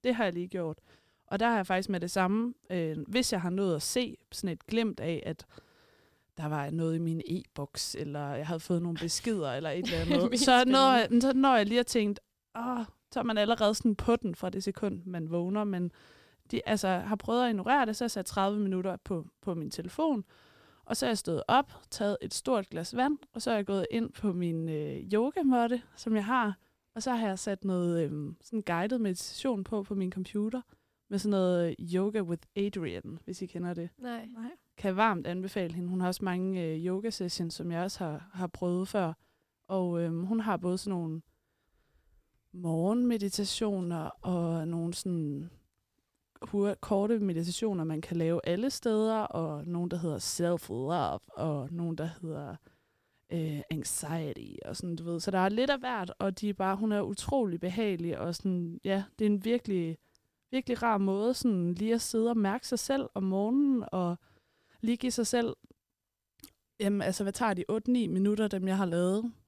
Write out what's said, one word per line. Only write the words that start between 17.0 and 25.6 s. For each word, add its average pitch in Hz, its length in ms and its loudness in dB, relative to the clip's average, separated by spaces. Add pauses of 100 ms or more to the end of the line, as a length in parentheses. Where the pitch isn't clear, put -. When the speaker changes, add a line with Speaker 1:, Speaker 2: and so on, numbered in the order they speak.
Speaker 1:
prøvet 240 280 0
at 240 60 2
ignorere 233 360 2
det, 220 100 -2
så - 80 -4
har - 20 0
jeg 226 60 -2
sat 190 140 -4
tredive 202 340 0
minutter 185 440 0
på, 170 240 -4 (140)
på 185 120 -4
min 160 180 -4
telefon, 226 520 -2 (640)
og 220 120 -2
så 262 80 0
er 247 40 2
jeg 214 80 0
stået - 300 -2
op, 277 260 4 (180)
taget 208 300 -2
et - 120 -8
stort 226 360 -2
glas 165 260 -8
vand, 277 220 2 (160)
og 226 80 -8
så 240 100 0
er 226 40 4
jeg 202 100 0
gået 196 260 0
ind - 220 -2
på 202 200 -2
min, 165 360 0
øh, 147 280 -4 (160)
yogamåtte, 247 680 4 (140)